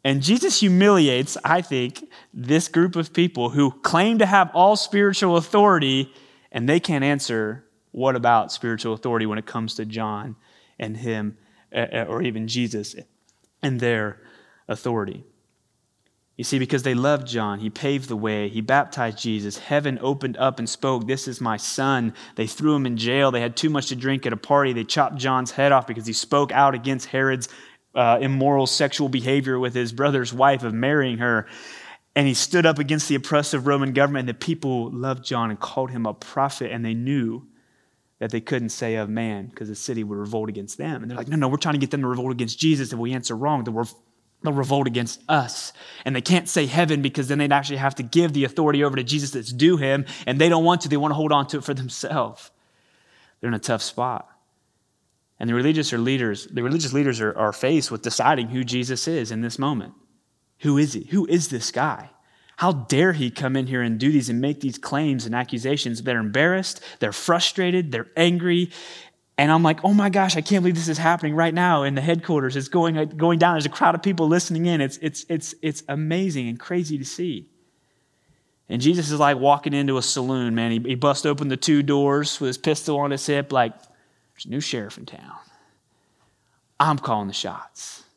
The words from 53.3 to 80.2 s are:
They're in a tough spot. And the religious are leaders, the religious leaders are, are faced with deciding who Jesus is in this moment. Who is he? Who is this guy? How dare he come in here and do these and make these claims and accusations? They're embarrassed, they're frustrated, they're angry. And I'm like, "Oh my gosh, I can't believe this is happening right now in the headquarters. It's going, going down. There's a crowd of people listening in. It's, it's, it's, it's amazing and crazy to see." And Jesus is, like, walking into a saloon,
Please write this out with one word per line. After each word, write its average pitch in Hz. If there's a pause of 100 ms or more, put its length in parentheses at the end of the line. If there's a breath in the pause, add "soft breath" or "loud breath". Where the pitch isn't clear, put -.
They're 117
in 117
a 110
tough 113
spot. 123 (1120)
And 113
the 117
religious 143
are 120
leaders, 117
the -
religious 143
leaders 135
are, 107
are 107
faced 156
with 113
deciding 123
who 127
Jesus 127
is 139
in 110
this 117
moment. 135 (680)
Who 143
is 143
he? 110
Who 185
is 165
this 120
guy? 127 (480 soft breath)
How 180
dare 143
he 135
come 131
in 131
here 127
and 113
do 131
these 135
and 120
make 143
these 131
claims 139
and 113
accusations? 123
They're 120
embarrassed, 151 (180 loud breath)
they're 107
frustrated, 180
they're 117
angry. 175 (680 loud breath)
And 147
I'm 165
like, 160
"Oh 202
my 202
gosh, 185
I 160
can't 196
believe 180
this 165
is 151
happening 165
right 165
now 170
in 139
the 135
headquarters. 151
It's 135
going, 165
going 165
down. 170
There's 156
a 147
crowd 170
of 170
people 170
listening 170
in. 170
It's, 135
it's, 156
it's, 160
it's 151
amazing 156
and 117
crazy 170
to 131
see." 165 (1200)
And 120
Jesus 156
is, 147
like, 143
walking 143
into 139
a 127
saloon, 127